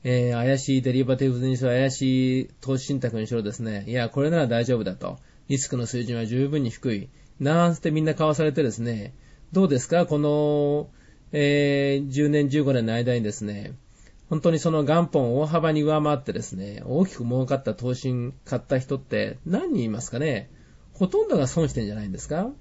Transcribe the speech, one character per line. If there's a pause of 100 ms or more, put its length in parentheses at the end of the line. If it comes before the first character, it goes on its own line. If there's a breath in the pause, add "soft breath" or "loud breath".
え
ー、
怪
し
い
デ
リ
バ
テ
ィ
ブ
ズ
に
し
ろ、
怪
し
い (120)
投
資
信
託
に
し
ろ
で
す
ね、
い
や、
こ
れ
な
ら
大
丈
夫
だ
と。 (300 soft breath)
リ
ス
ク
の
水
準
は
十
分
に
低
い。 (300 soft breath)
な
ん
て
み
ん
な
買
わ
さ
れ
て
で
す
ね、 (380 soft breath)
ど
う
で
す
か？
こ
の、 (420 soft breath)
え
ー、
十
年、
十
五
年
の
間
に
で
す
ね、 (540 soft breath)
本
当
に
そ
の
元
本
を
大
幅
に
上
回
っ
て
で
す
ね、
大
き
く
儲
か
っ
た
投
資
に (120)
買
っ
た
人
っ
て
何
人
い
ま
す
か
ね？ (440 soft breath)
ほ
と
ん
ど
が
損
し
て
ん
じ
ゃ
な
い
ん
で
す
か？ (120)